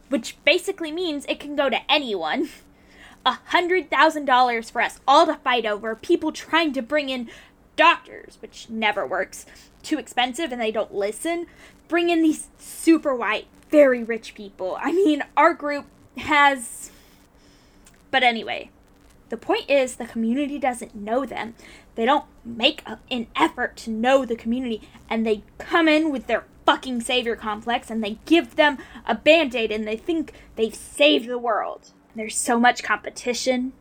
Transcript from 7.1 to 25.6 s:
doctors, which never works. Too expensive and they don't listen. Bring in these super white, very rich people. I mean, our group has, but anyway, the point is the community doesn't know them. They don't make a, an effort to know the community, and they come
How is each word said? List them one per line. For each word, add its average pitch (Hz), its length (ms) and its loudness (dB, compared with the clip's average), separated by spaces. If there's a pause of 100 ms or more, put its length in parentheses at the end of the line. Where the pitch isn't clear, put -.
doctors, - 640 2
which - 280 -20
never 214 360 -2
works. - 400 -6 (360)
Too - 160 -4
expensive 254 540 -2
and 240 100 -6
they 220 100 -2
don't 214 220 -4
listen. 320 540 -4 (400)
Bring 339 220 2
in 330 120 4
these 311 260 2 (120)
super - 560 2
white, 214 320 -4 (220)
very 262 340 6
rich 226 320 -8
people. 190 440 -8
I 294 120 -2
mean, 311 320 2 (120)
our 311 180 6
group 285 320 -6 (320)
has, 277 720 0 (1200)
but 262 120 2
anyway, 226 460 -2 (600)
the 226 80 -8
point - 320 -4
is 262 260 2
the 240 100 -10
community 262 540 -2
doesn't 240 360 -4
know 220 300 -4
them. - 300 -10 (400)
They 226 100 -2
don't 285 200 2 (200)
make 233 400 -6
a, 220 140 -14 (120)
an 233 240 -8
effort 269 420 -4
to - 140 -12
know 254 340 2
the 226 100 -4
community, 233 460 -6 (280)
and 226 160 -2
they 208 180 -2 (140)
come 330 300 0